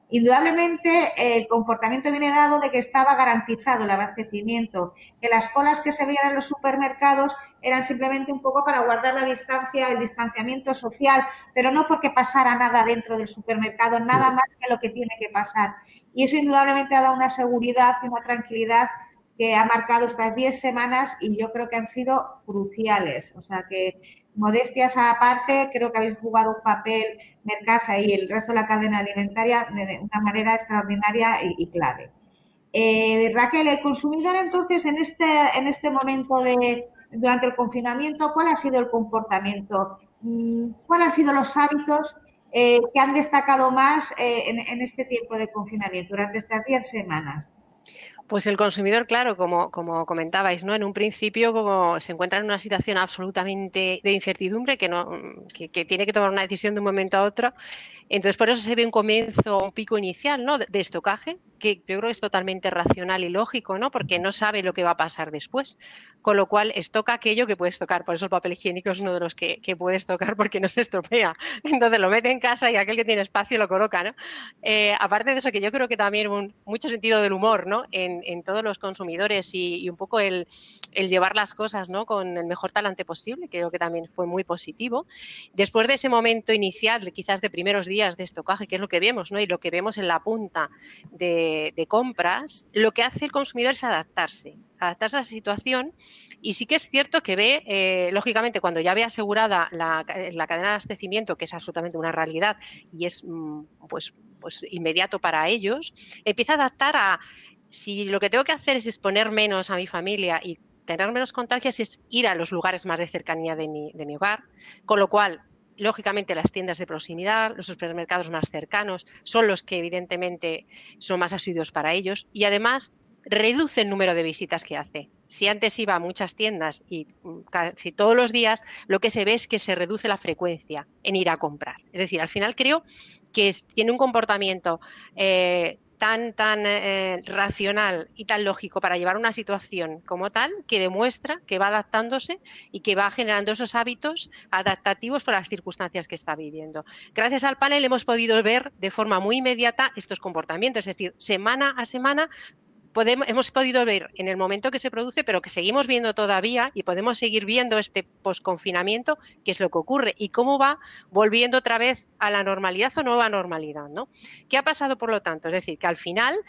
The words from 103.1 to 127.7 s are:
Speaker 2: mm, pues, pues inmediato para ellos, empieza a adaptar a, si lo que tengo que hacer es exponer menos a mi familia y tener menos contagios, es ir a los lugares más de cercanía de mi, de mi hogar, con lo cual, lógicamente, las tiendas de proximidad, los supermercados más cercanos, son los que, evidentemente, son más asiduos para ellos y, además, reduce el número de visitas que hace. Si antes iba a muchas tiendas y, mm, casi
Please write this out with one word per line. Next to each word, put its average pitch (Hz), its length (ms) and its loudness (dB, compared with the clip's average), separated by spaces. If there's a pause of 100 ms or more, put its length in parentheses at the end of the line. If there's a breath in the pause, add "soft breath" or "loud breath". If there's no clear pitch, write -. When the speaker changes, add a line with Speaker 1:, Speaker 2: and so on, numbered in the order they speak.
Speaker 2:
mm, 156 380 -10 (260)
pues, 160 260 -10 (260)
pues - 300 -14
inmediato 175 500 -2
para 160 280 2
ellos, 220 460 -2 (300 loud breath)
empieza 233 300 0
a - 20 2
adaptar 285 400 0
a, 196 240 2 (500 loud breath)
si 202 340 -8
lo 196 140 0
que 196 120 2
tengo 254 140 2
que 320 80 -2
hacer 277 240 0
es 226 120 -4
exponer 208 420 0
menos 208 400 0
a 185 60 -2
mi 185 100 -4
familia 180 560 -2
y 175 160 -10 (260)
tener 190 280 -2
menos 247 200 -4
contagios, 247 460 -2
es - 300 -8
ir 233 180 0
a 190 80 2
los 170 160 -4
lugares 180 340 -2
más 165 140 -4
de 170 80 -4
cercanía 165 480 -6
de 156 140 -6
mi, 151 260 -10
de 156 100 -12
mi 147 120 -10
hogar, 202 240 -2 (440 loud breath)
con 214 140 2
lo 196 100 4
cual, 202 340 2 (360)
lógicamente, 202 560 -2
las 156 180 0
tiendas 185 240 -6
de 170 100 -8
proximidad, 196 720 -4
los 180 100 -12
supermercados 170 600 -6
más 160 220 -4
cercanos, 190 560 -4 (160 soft breath)
son 226 240 4
los 190 160 2
que, 185 160 -6
evidentemente, 175 880 -6 (320 loud breath)
son 185 200 -4
más 175 140 0
asiduos 170 400 -6
para 156 220 0
ellos 190 380 -4
y, 202 120 0
además, 226 480 0 (320)
reduce 240 560 2
el 202 80 2
número 196 260 2
de 170 80 2
visitas 165 420 -6
que 147 120 -10
hace. 147 320 -10 (200)
Si 196 200 -2
antes 208 300 -2
iba 202 160 0
a 175 40 2
muchas 180 360 -6
tiendas 185 560 -4
y, 160 160 -8 (160)
mm, 170 180 -16 (100)
casi 175 420 -4